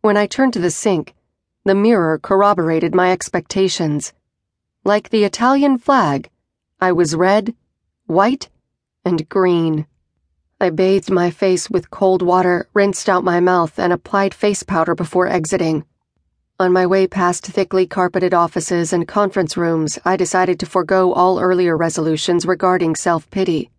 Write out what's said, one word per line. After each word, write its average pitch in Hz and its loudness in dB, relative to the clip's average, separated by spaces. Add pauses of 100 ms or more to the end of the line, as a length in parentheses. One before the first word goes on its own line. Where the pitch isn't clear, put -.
When 208 2
I 208 2
turned 262 0
to 208 -4
the 170 0
sink, 175 -2 (480)
the 196 2
mirror 196 2
corroborated 175 0
my 185 2
expectations. 170 -4 (720)
Like 208 0
the 214 2
Italian 269 2
flag, 190 0 (500)
I 180 2
was 165 0
red, 190 0 (500)
white, 202 0 (560)
and 165 -2
green. 165 0 (760)
I 180 2
bathed 185 0
my 175 0
face 185 -2
with - -4
cold 185 0
water, 180 0
rinsed 202 0
out 180 2
my 175 2
mouth, 175 0
and 175 0
applied 196 -2
face 208 -2
powder 170 -2
before 180 -2
exiting. 160 -2 (760)
On 185 2
my 185 2
way 190 2
past 175 -2
thickly 190 -2
carpeted 180 -2
offices 170 -2
and 170 -2
conference 196 -2
rooms, 165 -2
I 185 0
decided 180 0
to 185 -4
forego 185 0
all 180 2
earlier 180 0
resolutions 165 -2
regarding 180 0
self-pity. 175 -4